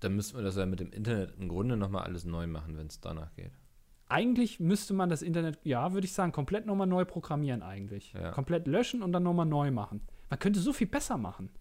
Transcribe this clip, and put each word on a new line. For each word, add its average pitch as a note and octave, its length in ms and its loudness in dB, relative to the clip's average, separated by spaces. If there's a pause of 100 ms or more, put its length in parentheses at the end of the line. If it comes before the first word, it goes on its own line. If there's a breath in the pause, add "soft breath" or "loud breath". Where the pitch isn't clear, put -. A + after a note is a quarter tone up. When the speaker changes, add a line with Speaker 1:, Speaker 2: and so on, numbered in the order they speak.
Speaker 1:
Dann G2 140 0
müssten G2+ 220 -2
wir A#2 80 -4
das F#2+ 120 0
ja F#2+ 100 2
mit F#2 120 0
dem F2+ 140 -6
Internet G#2+ 460 0
im F#2+ 100 -6
Grunde G#2 280 0
noch G2+ 120 0
mal G2 140 -2
alles F2 220 -6
neu E2+ 220 -2
machen, D#2 300 -6
wenn's D#2 240 -10
danach D#2+ 340 -8
geht. - 180 -12 (560)
Speaker 2:
Eigentlich A3+ 520 2
müsste G3 320 4
man F#3+ 160 2
das E3 140 0
Internet, E3 400 0
ja, D3+ 300 2
würde F#3+ 120 0
ich F#3 80 -4
sagen, F3+ 200 2
komplett G3 340 -2
noch G#3 80 2
mal G3 120 4
neu F3+ 180 4
programmieren D3 580 -2
eigentlich. G2 500 -8
Speaker 1:
Ja. F2 200 -4
Speaker 2:
Komplett E3 340 0
löschen A#3 360 2
und F3+ 100 0
dann F3+ 100 4
noch F3 100 4
mal E3+ 120 4
neu D3 260 4
machen. G#2 320 -2 (260 soft breath)
Man C#3 100 -4
könnte G3+ 220 2
so B3+ 120 2
viel A3 160 2
besser C#4 280 -2
machen. F#2+ 320 -6 (120)